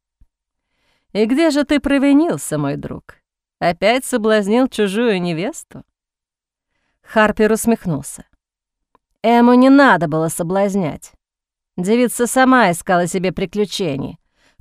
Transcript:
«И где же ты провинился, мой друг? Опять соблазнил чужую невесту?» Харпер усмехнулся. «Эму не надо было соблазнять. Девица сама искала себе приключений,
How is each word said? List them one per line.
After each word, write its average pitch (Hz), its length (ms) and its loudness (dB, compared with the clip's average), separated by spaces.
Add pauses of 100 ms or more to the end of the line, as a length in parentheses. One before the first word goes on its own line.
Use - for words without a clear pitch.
(1120)
«И 208 120 0
где 269 240 2
же 285 140 0
ты 285 160 0
провинился, 277 800 0
мой 147 180 -4
друг? - 400 -14 (440)
Опять 190 440 0
соблазнил 220 640 0
чужую 208 540 -2
невесту?» 175 640 -8 (1160)
Харпер 214 520 0
усмехнулся. 185 720 -4 (960)
«Эму 240 300 4
не 254 160 6
надо 240 400 4
было 160 180 -2
соблазнять. 185 840 -4 (640)
Девица 226 500 0
сама 254 440 2
искала 175 360 -2
себе 180 240 -4
приключений, 180 880 -6 (420)